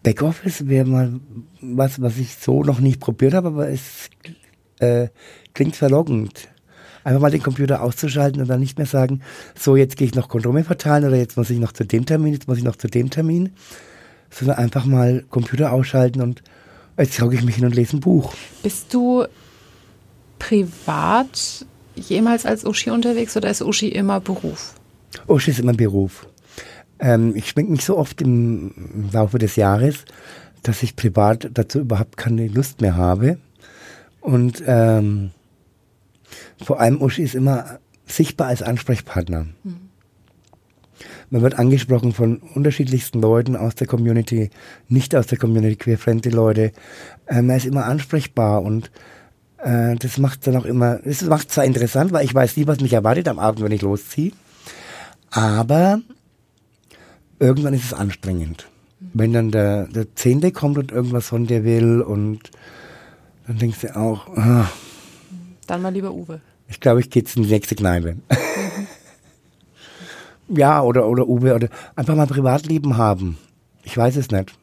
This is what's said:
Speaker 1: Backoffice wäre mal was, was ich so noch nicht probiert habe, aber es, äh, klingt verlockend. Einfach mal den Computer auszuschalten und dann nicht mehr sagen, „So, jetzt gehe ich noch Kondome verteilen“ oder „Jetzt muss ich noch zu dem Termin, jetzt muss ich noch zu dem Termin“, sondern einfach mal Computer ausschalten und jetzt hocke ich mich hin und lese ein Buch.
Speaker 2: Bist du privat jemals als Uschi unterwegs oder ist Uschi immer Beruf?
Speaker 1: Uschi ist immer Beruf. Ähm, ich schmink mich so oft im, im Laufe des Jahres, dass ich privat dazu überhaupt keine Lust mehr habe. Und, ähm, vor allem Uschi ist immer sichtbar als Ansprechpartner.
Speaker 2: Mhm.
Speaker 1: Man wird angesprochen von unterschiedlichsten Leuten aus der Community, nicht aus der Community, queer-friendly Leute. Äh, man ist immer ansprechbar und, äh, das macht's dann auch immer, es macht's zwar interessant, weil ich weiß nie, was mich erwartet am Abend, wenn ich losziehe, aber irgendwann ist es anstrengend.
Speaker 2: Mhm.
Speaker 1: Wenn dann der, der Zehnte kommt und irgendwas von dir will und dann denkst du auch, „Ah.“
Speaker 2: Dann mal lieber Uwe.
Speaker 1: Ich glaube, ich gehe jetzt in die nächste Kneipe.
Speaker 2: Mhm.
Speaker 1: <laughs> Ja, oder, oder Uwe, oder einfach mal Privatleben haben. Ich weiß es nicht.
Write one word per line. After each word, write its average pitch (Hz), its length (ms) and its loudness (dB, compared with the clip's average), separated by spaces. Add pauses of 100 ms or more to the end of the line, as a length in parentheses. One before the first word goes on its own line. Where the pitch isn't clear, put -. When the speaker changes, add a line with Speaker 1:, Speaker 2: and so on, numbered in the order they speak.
Speaker 1:
Backoffice 151 640 -2
wäre 135 180 2
mal 127 360 0 (400)
was, 131 420 -2
was 120 160 -2
ich 123 180 -8
so 139 280 0
noch 135 160 0
nicht 135 200 2
probiert 131 340 0
habe, 180 140 0
aber 147 220 -4
es, - 400 -10 (720)
äh, 120 280 2 (460)
klingt - 220 -2
verlockend. 139 720 0 (560)
Einfach 135 160 2
mal 143 100 4
den 151 120 -2
Computer 135 400 -2
auszuschalten 139 600 -2
und 123 60 -4
dann 127 120 0
nicht 135 180 -4
mehr 151 80 -2
sagen, 131 360 0 (360)
„So, 139 180 2
jetzt 135 200 2
gehe 131 120 0
ich 113 60 -6
noch 127 140 -2
Kondome 123 360 0
verteilen“ 151 400 0
oder 131 120 2
„Jetzt 123 200 -2
muss 120 140 -2
ich 120 80 0
noch 117 140 -2
zu - 120 -4
dem 113 200 0
Termin, 156 280 0
jetzt 143 160 -8
muss 123 100 0
ich 120 60 -4
noch 120 120 -2
zu - 120 -6
dem 123 220 -2
Termin“, 165 420 -2 (760)
sondern 131 300 -2
einfach 120 260 0
mal 127 460 2
Computer 127 420 -2
ausschalten 127 480 2
und 120 220 -4 (560)
jetzt 131 240 0
hocke 123 140 2
ich 117 60 0
mich 120 120 0
hin 120 100 0
und 120 100 2
lese 120 220 2
ein 139 40 -2
Buch. 147 340 2 (280)
Speaker 2:
Bist - 300 -8
du 247 320 2 (1120)
privat 190 1300 -2 (300)
jemals 226 500 0
als 220 200 -2
Uschi 226 260 -4
unterwegs 233 460 -2
oder 208 140 -2
ist 202 120 -4
Uschi 208 260 -2
immer 196 320 -2
Beruf? 180 540 -8 (520)
Speaker 1:
Uschi 147 260 4
ist 120 80 -2
immer 120 140 2
Beruf. 98 520 0 (720)
Ähm, 113 380 2
ich 107 120 -6
schmink 175 220 0
mich 143 140 0
so 190 120 0
oft 151 240 -4
im, 117 520 0 (220)
im 101 180 -6
Laufe 107 260 2
des 110 180 0
Jahres, 110 480 2 (580)
dass 110 200 -2
ich 120 140 -6
privat 107 580 2
dazu 120 260 -2
überhaupt 113 360 -2
keine 113 320 -2
Lust 127 320 -2
mehr 95 160 2
habe. 95 420 2 (840)
Und, 123 460 0
ähm, 107 640 2 (1300)
vor 123 180 -2
allem 123 200 2
Uschi 135 220 0
ist 135 120 -4
immer 131 440 -2 (280)
sichtbar - 420 0
als 127 140 -2
Ansprechpartner. 87 840 -4 (160)
Speaker 2:
Mhm. 180 180 -12 (1500)
Speaker 1:
Man 120 120 2
wird 131 160 2
angesprochen 120 540 2
von 117 240 0
unterschiedlichsten 135 840 -2
Leuten 117 360 2
aus 107 180 -4
der 127 120 -4
Community, 117 640 0 (380)
nicht 131 260 0
aus 123 120 2
der 127 120 -2
Community, 110 380 2
queer-friendly 113 540 0
Leute. 110 420 2 (540)
Äh, 120 160 2
man 127 140 4
ist 127 100 -2
immer 135 200 -2
ansprechbar 123 760 0
und, 107 280 -4 (680)
äh, 120 380 0
das 120 220 -6
macht's 135 260 -2
dann 127 120 2
auch 120 80 -2
immer, 120 400 0
es 139 180 -4
macht's 151 320 0
zwar 143 100 2
interessant, 131 480 0
weil 147 120 2
ich 123 100 -2
weiß 131 220 2
nie, 147 100 0
was 147 140 0
mich 127 120 2
erwartet 120 360 2
am 104 100 -4
Abend, 107 240 0
wenn 107 100 0
ich 101 100 -2
losziehe, 104 500 -2 (1000)
aber 120 680 2 (1400)
irgendwann 139 340 2
ist 123 100 -2
es 123 80 -8
anstrengend. 92 760 -6 (320)
Speaker 2:
Mhm. - 140 -18
Speaker 1:
Wenn 113 180 2
dann 117 180 2
der, 101 380 0
der 110 260 -6
Zehnte 147 380 2
kommt 143 260 -2
und 135 140 -6
irgendwas 123 340 -2
von 117 200 -2
dir 113 180 0
will 117 360 4
und 107 500 -4 (960)
dann 117 120 -6
denkst 113 220 -2
du 110 160 -10
auch, 107 400 -4
„Ah.“ 113 340 4 (960)
Speaker 2:
Dann 180 160 -6
mal 190 100 -4
lieber 190 200 -6
Uwe. 160 280 -14 (280)
Speaker 1:
Ich - 100 -14
glaube, 120 220 4
ich - 100 -4
gehe 117 120 2
jetzt - 140 -6
in 120 60 2
die 104 80 2
nächste 107 240 0
Kneipe. 87 400 0
Speaker 2:
Mhm. 95 140 -14
Speaker 1:
<laughs> - 80 2 (2000)
Ja, 151 320 4
oder, 120 280 2
oder 123 180 2
Uwe, 123 300 2
oder 117 120 0 (280)
einfach 151 180 0
mal 151 140 4
Privatleben 139 680 0
haben. 98 400 0 (460)
Ich - 140 -10
weiß 120 180 2
es 135 160 -4
nicht. 98 220 -2 (100)